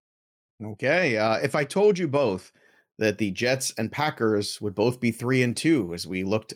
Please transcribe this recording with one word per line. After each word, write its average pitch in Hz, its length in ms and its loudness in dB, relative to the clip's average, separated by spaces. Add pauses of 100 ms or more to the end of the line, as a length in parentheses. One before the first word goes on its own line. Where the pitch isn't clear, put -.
(640)
Okay, 127 540 0
uh, 110 200 2
if 143 180 -2
I 151 80 0
told 196 340 2
you 175 100 -2
both 127 440 -2 (480)
that 107 180 2
the 104 140 0
Jets 127 460 -2
and 113 140 -4
Packers 113 680 0
would 101 140 -6
both 123 240 2
be 120 120 0
three 127 300 0
and 120 160 0
two 123 360 2
as 87 120 -8
we 92 180 -4
looked 107 320 -2